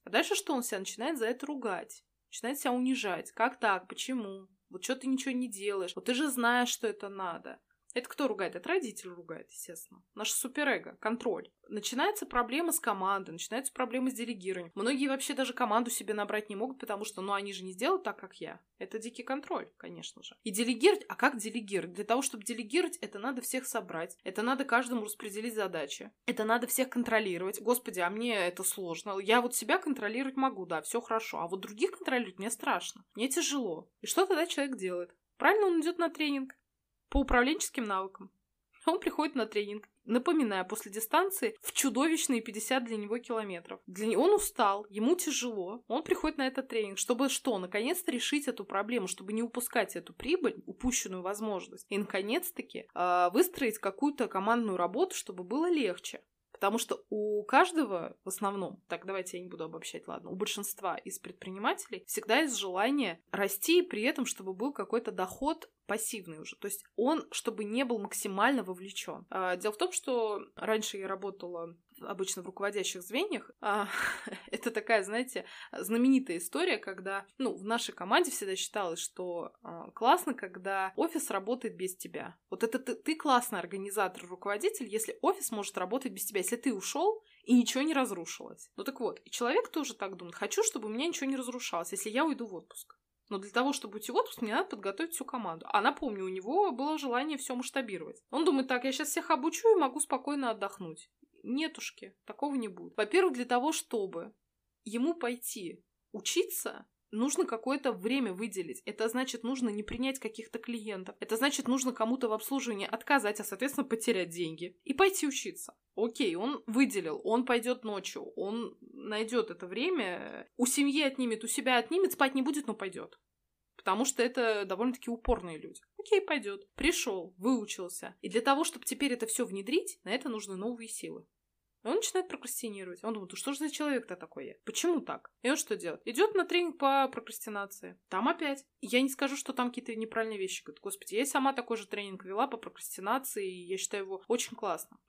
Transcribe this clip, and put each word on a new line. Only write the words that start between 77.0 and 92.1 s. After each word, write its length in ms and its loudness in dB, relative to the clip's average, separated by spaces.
ну, 160 0
в 100 -12
нашей 300 -2
команде 360 2
всегда 260 -4
считалось, 420 -2
что, 540 -6
а, 280 -12
классно, 440 4
когда 600 -4
офис 340 0
работает 460 -2
без 200 -4
тебя. 400 -10
Вот 140 -2
это 140 2
ты, 160 -2
ты 200 -2
классный 440 4
организатор, 680 -2
руководитель, 640 -2
если 340 -4
офис 300 2
может 260 -4
работать 340 -2
без 120 -6
тебя, 140 -2
если 180 0
ты 180 2
ушёл 480 0
и 100 6
ничего 280 6
не 120 2
разрушилось. 800 -4
Ну 80 -6
так 160 -4
вот, 240 -2
и 60 -18
человек 380 2
тоже 260 -4
так 220 -6
думает: 180 -12
"Хочу, 280 0
чтобы 260 0
у 20 -6
меня 160 -2
ничего 220 -2
не 80 -2
разрушалось, 560 -4
если 180 -4